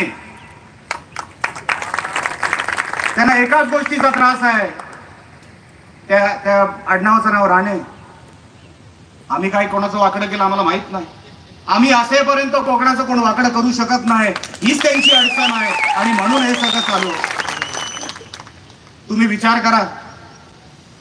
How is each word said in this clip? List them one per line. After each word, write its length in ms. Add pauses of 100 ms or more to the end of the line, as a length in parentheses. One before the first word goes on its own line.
(3250)
त्यांना 200
एकाच 320
गोष्टीचा 420
त्रास 320
आहे, 260 (1400)
त्या, 200
त्या 460 (140)
आडनावाचं 460
नाव 120
राणे. 340 (1500)
आम्ही 200
काही 180
कोणाचं 300
वाकडं 280
केलं 180
आम्हाला 200
माहित 280
नाही. 140 (600)
आम्ही 240
असेपर्यंत 600
कोकणाचं 540
कोण 140
वाकडं 300
करू 220
शकत 340
नाही, 280 (340)
हीच 140
त्यांची 300
अडचण 420
आहे 380
आणि 220
म्हणून 280
हे 140
सगळं 260
चालू 280
आहे. 360 (1600)
तुम्ही 180
विचार 320
करा, 200 (1200)